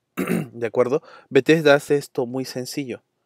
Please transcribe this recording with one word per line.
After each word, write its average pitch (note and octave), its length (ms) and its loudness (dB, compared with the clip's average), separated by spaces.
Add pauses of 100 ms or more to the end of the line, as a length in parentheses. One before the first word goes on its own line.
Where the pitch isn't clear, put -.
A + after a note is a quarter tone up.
<clears throat> - 140 -20
¿De A#2 500 -4
acuerdo? B2 360 0 (260)
Bethesda D3 460 4
hace D3 220 2
esto C#3 300 -4
muy B2+ 180 -6
sencillo. B2 580 -10 (240)